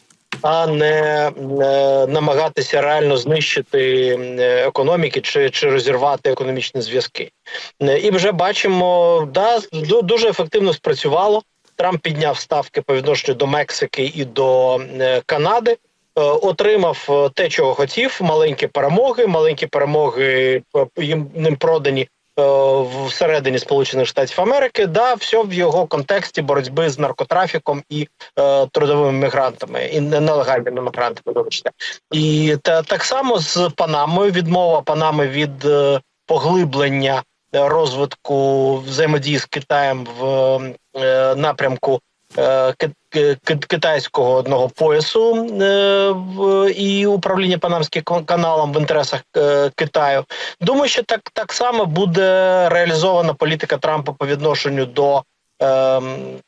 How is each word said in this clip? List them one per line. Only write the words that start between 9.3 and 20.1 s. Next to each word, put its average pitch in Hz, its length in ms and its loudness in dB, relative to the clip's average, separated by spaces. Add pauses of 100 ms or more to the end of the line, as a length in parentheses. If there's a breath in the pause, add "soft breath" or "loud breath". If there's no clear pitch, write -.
да, 220 240 2 (160)
ду-, 160 300 2
дуже 220 260 2
ефективно 190 440 0
спрацювало. 180 680 0 (340)
Трамп 175 260 -2
підняв 151 360 -2
ставки - 440 -4
по 139 140 -2
відношенню 131 420 -2
до 139 100 0
Мексики 143 680 -2
і 143 100 -6
до, 127 500 2
е, 131 500 -2
Канади, 208 460 0
е, 233 60 0 (440)
отримав, 175 880 2
е, 143 240 4
те, 180 160 0
чого 135 240 2
хотів, 220 480 -2
маленькі 156 460 2
перемоги, 220 600 2
маленькі 160 380 2
перемоги, 135 960 0 (140)